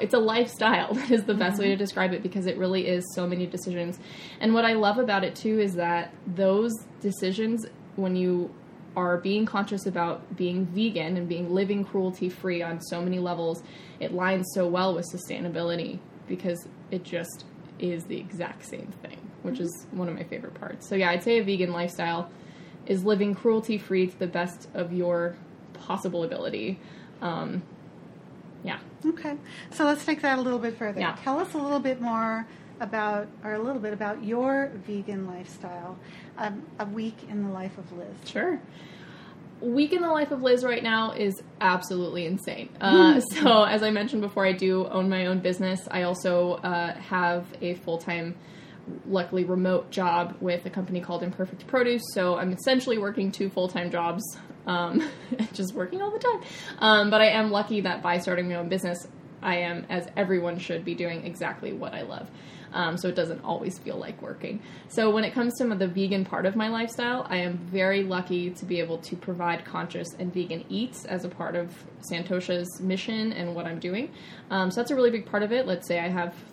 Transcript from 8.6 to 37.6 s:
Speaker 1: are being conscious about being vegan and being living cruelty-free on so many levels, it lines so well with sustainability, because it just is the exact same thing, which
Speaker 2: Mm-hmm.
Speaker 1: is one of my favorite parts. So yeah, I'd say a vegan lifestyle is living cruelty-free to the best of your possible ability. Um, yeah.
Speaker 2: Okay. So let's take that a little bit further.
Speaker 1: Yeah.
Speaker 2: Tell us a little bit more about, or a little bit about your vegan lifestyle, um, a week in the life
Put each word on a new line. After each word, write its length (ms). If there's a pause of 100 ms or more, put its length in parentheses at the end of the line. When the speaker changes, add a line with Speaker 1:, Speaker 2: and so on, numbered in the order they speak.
Speaker 1:
are 220
being 280
conscious 400
about 500
being 300
vegan 500
and 140
being 240
living 320
cruelty-free 760
on 200
so 200
many 180
levels, 440 (360)
it 140
lines 400
so 140
well 260
with 180
sustainability, 880 (280)
because 400 (240)
it 120
just 420 (340)
is 260
the 120
exact 480
same 260 (100)
thing, 160 (260)
which 120
Speaker 2:
Mm-hmm. 80
Speaker 1:
is 280
one 180
of 60
my 80
favorite 300
parts. 340
So 80
yeah, 160
I'd 120
say 160
a 40
vegan 300
lifestyle 560 (560)
is 200
living 300
cruelty-free 720
to 120
the 80
best 460
of 200
your 420 (380)
possible 500
ability. 560 (420)
Um, 400 (1000)
yeah. 160 (260)
Speaker 2:
Okay. 320 (340)
So 140
let's 180
take 200
that 140
a 40
little 180
bit 180
further. 220
Speaker 1:
Yeah. 240
Speaker 2:
Tell 160
us 140
a 40
little 220
bit 220
more 440 (360)
about, 460 (160)
or 100
a 60
little 220
bit 120
about 300
your 480 (140)
vegan 420
lifestyle, 720 (400)
um, 260 (160)
a 60
week 300 (140)
in 140
the 60
life 280